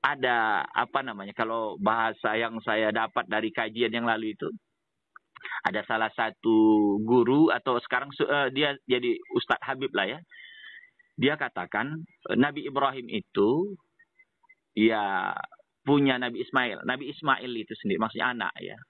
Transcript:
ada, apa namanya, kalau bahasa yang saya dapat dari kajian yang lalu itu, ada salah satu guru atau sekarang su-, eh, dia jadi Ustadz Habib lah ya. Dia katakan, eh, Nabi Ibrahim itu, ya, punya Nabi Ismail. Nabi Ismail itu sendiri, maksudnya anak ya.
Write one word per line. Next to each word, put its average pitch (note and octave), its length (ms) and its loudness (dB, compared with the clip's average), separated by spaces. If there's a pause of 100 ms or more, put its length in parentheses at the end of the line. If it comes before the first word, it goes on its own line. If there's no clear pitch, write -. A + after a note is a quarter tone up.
ada, A#2+ 640 0
apa B2 320 -2
namanya, G#2 320 -10
kalau A2 480 -4
bahasa A2 560 0
yang A2+ 240 -2
saya A2 320 0
dapat A2+ 400 -2
dari G#2+ 240 0
kajian A2+ 400 -2
yang A#2 80 -2
lalu A2 320 0
itu, D3+ 160 -6 (1120)
ada G#2 200 -2
salah A2 320 -2
satu A2 880 4
guru B2 480 4
atau B2 320 0
sekarang C3 320 -4
su-, - 120 0
eh, C#3+ 280 0
dia C#3+ 200 0 (120)
jadi B2 280 2 (200)
Ustadz - 280 0
Habib C3 280 -6
lah G2 160 0
ya. C3 120 -8 (1000)
Dia C#3 160 2
katakan, C3+ 680 -4 (280)
eh, G2+ 80 0
Nabi C#3+ 280 2
Ibrahim C3+ 440 -2
itu, C3 640 0 (1000)
ya, G#2 600 2 (480)
punya C#3 320 4
Nabi B2 320 -6
Ismail. B2 400 -2
Nabi C3+ 240 -4
Ismail C3 480 -2
itu G#2+ 160 -10
sendiri, G2 240 -2
maksudnya A2 320 -2
anak A2+ 280 -6
ya. G1+ 160 -14 (140)